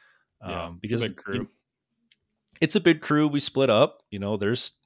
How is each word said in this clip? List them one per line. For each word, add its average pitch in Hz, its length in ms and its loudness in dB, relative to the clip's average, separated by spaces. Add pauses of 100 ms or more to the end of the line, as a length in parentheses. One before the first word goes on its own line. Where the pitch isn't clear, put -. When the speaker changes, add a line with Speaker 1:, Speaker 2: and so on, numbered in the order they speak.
(460)
Speaker 1:
Yeah, 85 220 -8
Speaker 2:
Um, 87 160 -16
Speaker 1:
it's 107 100 -6
a 117 40 -2
Speaker 2:
because 117 100 -2
Speaker 1:
big 95 100 -12
crew. 120 240 -8
Speaker 2:
it, - 60 -10 (1120)
it's 160 140 0
a 190 60 2
big 165 200 4
crew. 151 260 2
We 143 120 0
split 135 300 2
up, 117 420 2
you 101 80 -10
know, 101 180 -4
there's 101 360 -2 (120)